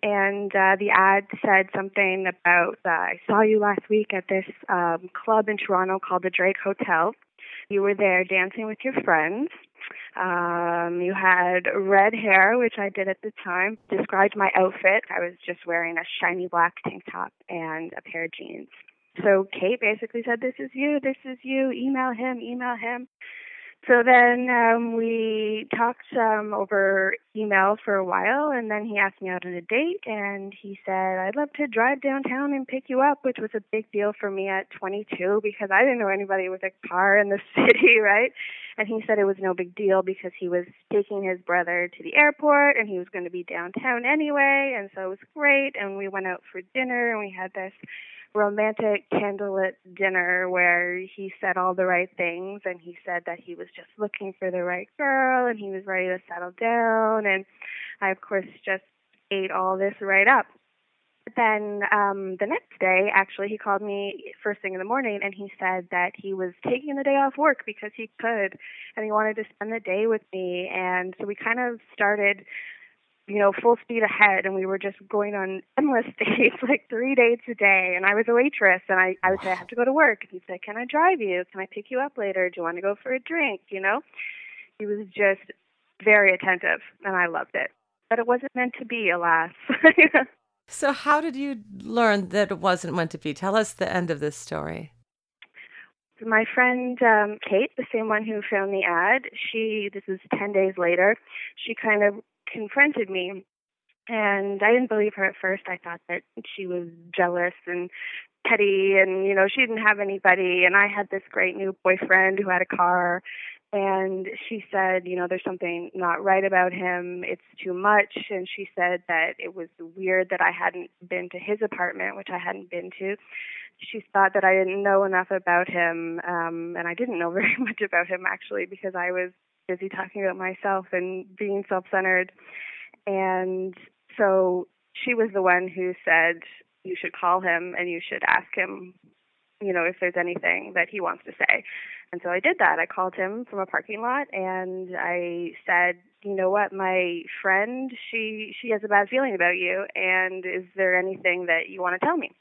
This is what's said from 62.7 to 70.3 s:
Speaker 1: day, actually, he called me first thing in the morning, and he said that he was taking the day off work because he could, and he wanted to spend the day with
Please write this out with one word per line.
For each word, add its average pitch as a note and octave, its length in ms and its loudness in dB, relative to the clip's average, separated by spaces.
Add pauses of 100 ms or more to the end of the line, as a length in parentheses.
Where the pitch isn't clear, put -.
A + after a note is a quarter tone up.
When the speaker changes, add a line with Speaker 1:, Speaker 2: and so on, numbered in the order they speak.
Speaker 1:
day, F#3 320 4
actually, G3 360 -2
he G#3+ 100 -8
called G3+ 240 -2
me G3+ 520 -8 (100)
first G#3 180 -4
thing F#3+ 120 -6
in F#3 60 -8
the F#3+ 60 -8
morning, A3+ 380 -4
and G3 100 -6
he G3 240 -14
said F#3 320 -4
that F3+ 260 -2
he G3 180 -8
was F#3 200 -6 (100)
taking C#4 320 -4
the C#4 80 -4
day C#4 120 2
off C4+ 220 2
work C#4+ 280 2
because G#3+ 300 -12
he A3 140 -12 (100)
could, A3 340 -2 (420)
and A3 100 -6
he G#3+ 60 -4
wanted G#3+ 260 0
to G#3+ 80 -8 (100)
spend G#3+ 180 -8
the A3+ 60 -6
day G3+ 260 -2
with A3 160 0 (100)